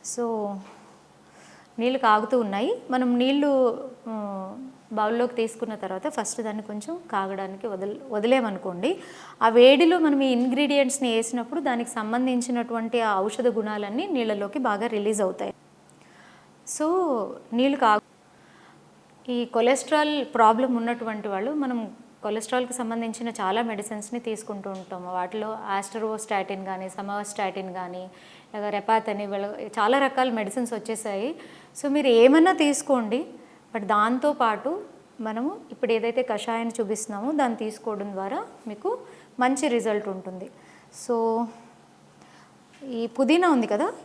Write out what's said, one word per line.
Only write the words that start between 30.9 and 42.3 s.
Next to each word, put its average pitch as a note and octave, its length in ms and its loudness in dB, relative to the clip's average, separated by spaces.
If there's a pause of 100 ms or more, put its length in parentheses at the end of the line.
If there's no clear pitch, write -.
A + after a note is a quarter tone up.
So D4 80 -2
మీరు C#4+ 180 2
ఏమన్నా C4+ 460 8
తీసుకోండి, C#4 760 2 (480)
but G#3 120 -4
దాంతోపాటు B3 960 2 (380)
మనము A#3 400 -4 (120)
ఇప్పుడు A3+ 200 -2
ఏదైతే A3+ 300 0
కషాయాన్ని A3+ 580 -4
చూపిస్తున్నామో G#3+ 520 -4
దాన్ని B3+ 260 0
తీసుకోవడం G#3 540 -6
ద్వారా G#3 340 -6 (220)
మీకు F4+ 300 -6 (420)
మంచి C4+ 280 2
రిజల్ట్ G#3+ 400 0
ఉంటుంది. F#3 420 -10 (560)
So A3+ 400 0 (1400)